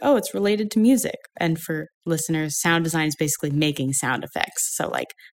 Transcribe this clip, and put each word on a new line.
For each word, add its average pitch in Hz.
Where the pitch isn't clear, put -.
"Oh, 277
it's -
related 208
to 226
music." 233
And 165
for 156
listeners, 156
sound 170
design 160
is 151
basically 147
making 147
sound 131
effects. -
So, -
like, -